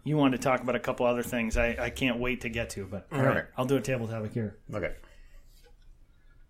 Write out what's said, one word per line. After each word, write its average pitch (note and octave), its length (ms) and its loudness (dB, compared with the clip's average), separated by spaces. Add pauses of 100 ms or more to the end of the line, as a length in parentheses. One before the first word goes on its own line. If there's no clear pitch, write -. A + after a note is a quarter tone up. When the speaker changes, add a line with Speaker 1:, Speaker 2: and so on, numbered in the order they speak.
Speaker 1:
you D3 140 0
wanna C3+ 220 6
talk B2+ 220 4
about B2 140 0
a A#2 40 0
couple B2+ 260 0
other A#2+ 160 4
things A#2 340 0
I, A#2 240 2
I A#2+ 120 -2
can't B2 260 0
wait B2 240 -2
to A#2+ 80 -6
get A2+ 220 -4
to, F#2+ 160 -8
but F#2+ 240 -10
all D3 80 -2
Speaker 2:
All C3 60 4
Speaker 1:
right, B2+ 100 4
Speaker 2:
right. E2 100 -2 (120)
Speaker 1:
I'll B2+ 80 0
do C#3 100 2
a B2+ 60 2
table A#2 260 -4
topic A2 260 -6
here. A2 240 -4 (160)
Speaker 2:
Okay. F2+ 220 -4 (1500)